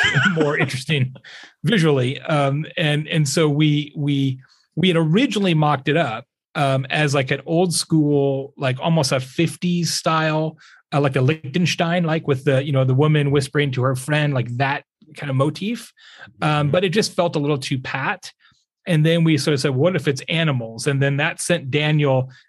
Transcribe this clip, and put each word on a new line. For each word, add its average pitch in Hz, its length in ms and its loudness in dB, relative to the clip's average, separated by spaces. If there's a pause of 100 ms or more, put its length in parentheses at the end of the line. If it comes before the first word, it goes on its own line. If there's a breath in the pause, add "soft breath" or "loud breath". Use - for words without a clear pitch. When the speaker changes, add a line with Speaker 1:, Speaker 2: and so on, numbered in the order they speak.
(160)
Speaker 1:
<laughs> 190 180 2
more 147 240 0
interesting 131 560 -2 (500 loud breath)
visually. 147 580 0
Um, 143 440 0 (120)
and, 151 320 0
and 156 180 2
so 151 220 2
we, 147 480 2
we, 139 420 -2 (360 soft breath)
we 170 120 2
had 170 100 4
originally 190 560 2
mocked 151 360 0
it 147 80 2
up, 127 280 -2 (300)
um, 135 360 0
as, 151 240 0
like, 135 160 0
an 139 140 -2
old 170 280 0
school, 139 840 0
like, 127 220 -2
almost 165 320 2
a 135 80 0
fifties 170 720 -2
style, 156 640 -2 (380 loud breath)
uh, 143 80 2
like 139 140 0
a 135 60 2
Liechtenstein, 170 840 0
like, 160 240 -2
with 131 180 -2
the, 131 180 2
you 151 80 -4
know, 131 120 2
the 131 100 2
woman 147 380 2
whispering 143 400 0
to 127 100 -2
her 131 140 0
friend, 147 400 -2
like, 120 220 -4
that 135 260 -2 (320)
kind 147 160 -8
of 131 40 -2
motif. 156 560 -2 (520 loud breath)
Um, 151 240 2
Speaker 2:
Mm-hmm. 139 40 0
Speaker 1:
but 180 120 2
it 190 60 0
just 202 240 0
felt 170 220 0
a 156 40 0
little 143 180 0
too 131 220 -4
pat. 139 520 -6 (540 soft breath)
And 156 180 2
then 165 200 4
we 160 160 4
sort 151 160 0
of 131 60 -2
said, 147 100 0
"What 160 240 2
if 139 140 -2
it's 135 200 -2
animals?" 127 580 -2
And 139 140 2
then 139 160 2
that 156 240 -2
sent 170 300 -2
Daniel 147 580 2 (200 loud breath)